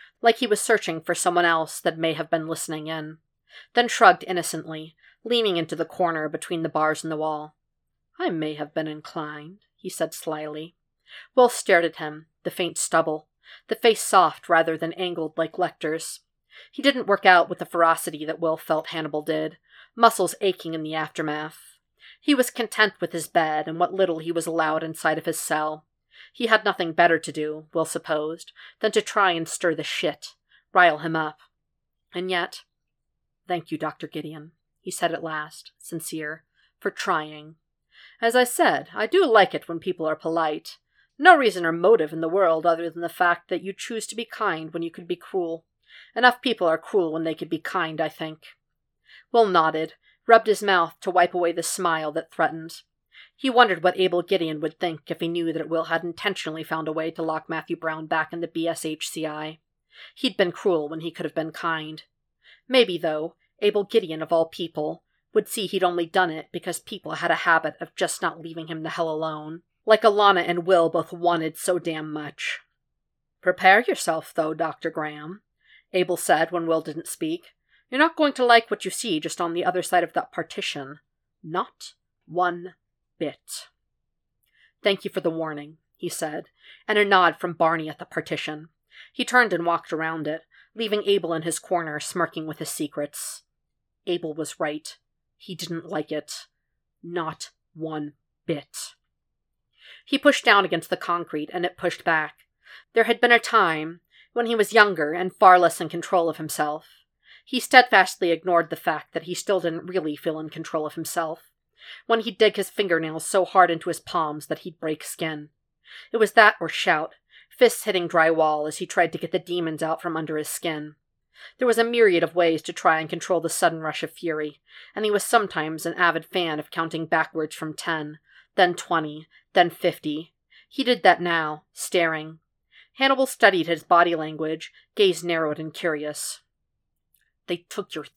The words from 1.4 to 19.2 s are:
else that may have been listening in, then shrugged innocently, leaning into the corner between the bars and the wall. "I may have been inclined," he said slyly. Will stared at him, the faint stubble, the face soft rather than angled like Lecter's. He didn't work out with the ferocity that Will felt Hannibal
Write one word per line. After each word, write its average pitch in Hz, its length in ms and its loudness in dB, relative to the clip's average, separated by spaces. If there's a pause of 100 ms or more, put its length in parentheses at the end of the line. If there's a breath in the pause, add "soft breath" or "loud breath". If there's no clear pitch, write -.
else 160 340 0
that 160 180 -2
may 165 140 0
have 156 180 -8
been 160 160 0
listening 156 400 -8
in, 156 320 -10 (540 loud breath)
then 240 160 2
shrugged 185 360 6
innocently, 160 680 -8 (300 soft breath)
leaning 226 320 0
into 165 180 -4
the 165 120 -4
corner 160 420 -2
between 160 340 -6
the 165 60 -2
bars 156 340 0
and 160 80 -8
the 156 60 -6
wall. 151 400 -6 (640)
"I 359 100 -2
may 156 260 -4
have 147 200 -10
been 156 120 -2
inclined," 151 800 -12 (100)
he - 140 -16
said 160 240 -6
slyly. 156 640 -10 (580 loud breath)
Will 247 140 8
stared 175 380 2
at 160 100 -8
him, 156 300 -12 (160)
the 180 80 -6
faint 170 260 -6
stubble, 156 520 0 (400 loud breath)
the - 60 -4
face 226 280 4
soft - 480 2
rather 165 260 4
than 160 160 -6
angled 170 460 -6
like 160 180 -4
Lecter's. 160 640 -6 (500 loud breath)
He - 120 -10
didn't 269 240 2
work 196 180 0
out 180 240 8
with 185 100 -8
the 175 60 -10
ferocity 160 640 0
that 160 140 -6
Will 160 180 -2
felt 156 300 -4
Hannibal 151 340 -6